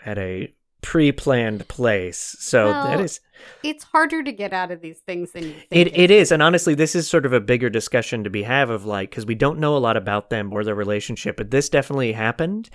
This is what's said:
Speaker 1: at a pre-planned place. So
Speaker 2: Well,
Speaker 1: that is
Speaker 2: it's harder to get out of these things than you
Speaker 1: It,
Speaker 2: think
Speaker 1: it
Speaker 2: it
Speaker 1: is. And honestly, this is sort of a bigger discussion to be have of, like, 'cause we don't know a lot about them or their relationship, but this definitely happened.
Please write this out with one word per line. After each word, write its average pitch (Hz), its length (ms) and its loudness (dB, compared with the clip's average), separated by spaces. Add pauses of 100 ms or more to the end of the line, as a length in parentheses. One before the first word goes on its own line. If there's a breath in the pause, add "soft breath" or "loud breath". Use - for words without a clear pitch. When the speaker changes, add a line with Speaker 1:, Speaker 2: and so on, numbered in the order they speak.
Speaker 1:
at 104 120 -8
a 92 360 -8 (280)
pre-planned 127 840 0
place. 101 720 -2
So 110 320 2
Speaker 2:
Well, - 160 -2
Speaker 1:
that 190 140 0
is - 180 -6 (440 soft breath)
Speaker 2:
it's 302 220 -8
harder 320 380 0
to 269 80 -6
get 202 220 -8
out 180 180 -4
of 170 100 -10
these 165 180 -16
things 175 340 -8
than 170 100 -12
you 156 60 -8
Speaker 1:
It, 151 200 -18
Speaker 2:
think 175 180 6
Speaker 1:
it 170 100 -2
Speaker 2:
it 180 140 6
Speaker 1:
is. 202 200 8
And 156 100 6
honestly, 165 320 4
this 156 220 2
is 165 120 -2
sort 151 180 2
of 127 80 2
a 123 80 4
bigger 123 280 0
discussion 113 540 -2
to 104 60 -6
be 101 140 -4
have 127 260 0
of, 104 160 -6
like, 101 260 -4
'cause 110 140 -10
we 113 100 -4
don't 139 240 0
know 147 160 2
a 139 40 2
lot 113 180 2
about 101 320 -2
them 101 240 -4
or 104 100 -2
their 107 120 -2
relationship, 104 640 -4
but 104 140 -8
this 139 180 2
definitely 135 440 0
happened. 160 600 -4